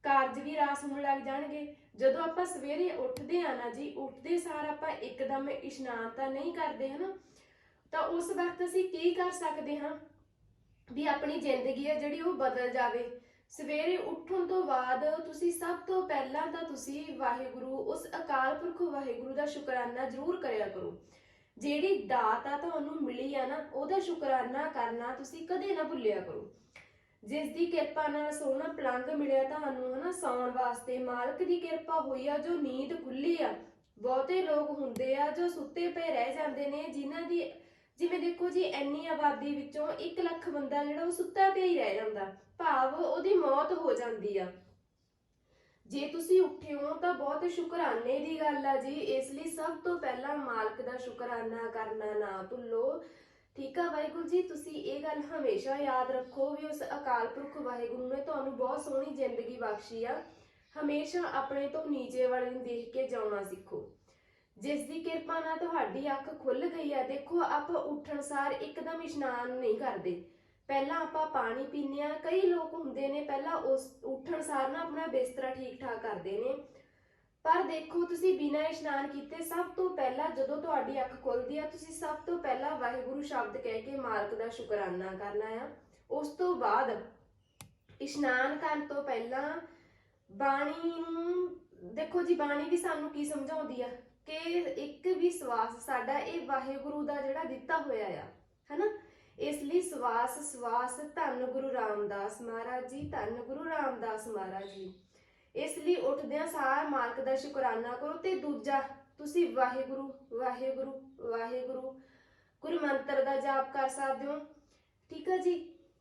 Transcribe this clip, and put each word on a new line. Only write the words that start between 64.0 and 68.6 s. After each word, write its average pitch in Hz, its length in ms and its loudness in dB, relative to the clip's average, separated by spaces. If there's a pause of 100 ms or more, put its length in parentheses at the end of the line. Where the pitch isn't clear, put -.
ਜਿਸ 294 280 0
ਦੀ 320 140 -6
ਕਿਰਪਾ 330 400 -2
ਨਾਲ 320 160 0
ਤੁਹਾਡੀ 294 560 0
ਅੱਖ - 260 -4
ਖੁੱਲ 269 300 2
ਗਈ 302 240 -2
ਆ, 262 100 2
ਦੇਖੋ, 285 400 0
ਆਪਾਂ 294 340 2
ਉੱਠਣ 294 440 -2
ਸਾਰ 277 320 0
ਇੱਕਦਮ 330 500 -4